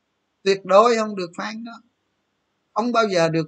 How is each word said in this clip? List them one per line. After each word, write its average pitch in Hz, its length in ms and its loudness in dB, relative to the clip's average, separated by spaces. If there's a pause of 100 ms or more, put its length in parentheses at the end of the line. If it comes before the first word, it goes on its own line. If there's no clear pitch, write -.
(420)
tuyệt 196 220 -2
đối 214 320 6
không 214 200 -6
được 180 200 -8
phán 214 280 -10
nó, 233 80 -16 (1000)
không 233 200 -4
bao 226 160 2
giờ 170 200 2
được 160 200 -2